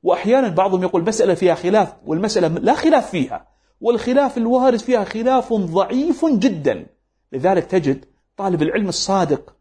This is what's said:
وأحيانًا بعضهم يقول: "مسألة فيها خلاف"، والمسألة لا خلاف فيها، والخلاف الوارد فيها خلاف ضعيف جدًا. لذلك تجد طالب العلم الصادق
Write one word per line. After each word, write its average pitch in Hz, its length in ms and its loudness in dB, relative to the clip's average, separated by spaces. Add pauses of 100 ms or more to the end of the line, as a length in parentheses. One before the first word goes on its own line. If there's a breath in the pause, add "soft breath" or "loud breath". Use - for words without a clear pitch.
وأحيانًا 214 440 2
بعضهم 185 360 0
يقول: 180 200 0
"مسألة 208 300 0
فيها 170 220 2
خلاف"، 185 380 0 (120)
والمسألة 180 420 0
لا 185 260 0
خلاف 320 360 2
فيها، - 380 -6 (340)
والخلاف 247 560 0
الوارد 247 420 2
فيها 226 240 0
خلاف 233 500 0
ضعيف 214 720 0
جدًا. 180 600 0 (460)
لذلك 165 340 0
تجد 139 400 -2 (320)
طالب 185 240 -2
العلم 190 280 -2
الصادق 170 720 -2